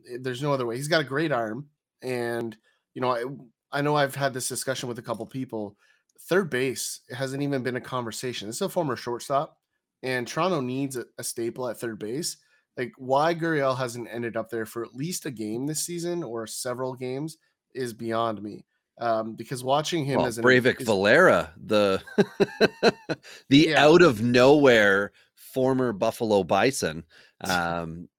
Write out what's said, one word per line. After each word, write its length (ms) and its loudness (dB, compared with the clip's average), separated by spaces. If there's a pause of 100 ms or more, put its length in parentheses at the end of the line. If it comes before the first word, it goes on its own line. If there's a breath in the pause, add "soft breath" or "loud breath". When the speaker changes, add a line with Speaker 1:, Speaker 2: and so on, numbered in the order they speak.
(200)
Speaker 1:
there's 220 -6
no 100 0
other 140 0
way. 100 -4
He's 120 -6
got 140 2
a 20 -2
great 260 -2
arm, 360 -2 (360)
and, 540 -4 (380)
you 60 -8
know, 100 0
I, 680 -6
I 40 0
know 120 2
I've 220 2
had 180 -2
this 140 -6
discussion 400 -6
with 100 -8
a 40 -14
couple 240 -6
people. 500 -8 (460)
Third 280 0
base 500 -4 (100)
hasn't 320 -6
even 200 -2
been 140 -4
a 40 -6
conversation. 680 -8
This 80 -10
is 60 -6
a 60 -4
former 280 -2
shortstop, 640 -6 (440)
and 240 -4
Toronto 340 -2
needs 360 -4
a, 80 -6 (140)
a 40 -10
staple 460 -6
at 100 -8
third 220 -8
base. 360 -6 (400)
Like, 200 -6
why 380 2
Gurriel 420 0
hasn't 340 -6
ended 260 -6
up 140 -6
there 160 -6
for 160 -10
at 140 -14
least 300 -8
a 40 -8
game 360 -6
this 180 -6
season 400 -6
or 240 -8
several 460 -6
games 420 -8 (380)
is 180 -6
beyond 480 -2
me. 240 -14 (360)
Um, 340 -2
because 300 -10
watching 400 0
him 140 0
Speaker 2:
Well, 80 2
Speaker 1:
as 120 -4
an 60 -2
Speaker 2:
Breivik 360 4
Speaker 1:
is 60 -6
Speaker 2:
Valera, 720 6
the, 440 2 (160)
<laughs> 760 2 (560 loud breath)
the 100 8 (120)
Speaker 1:
Yeah. 140 4
Speaker 2:
out 160 10
of 220 6
nowhere 880 6 (240 soft breath)
former 580 0
Buffalo 520 2
Bison, 580 0 (220 soft breath)
Speaker 1:
<laughs> 160 -20
Speaker 2:
um, 680 -4 (100)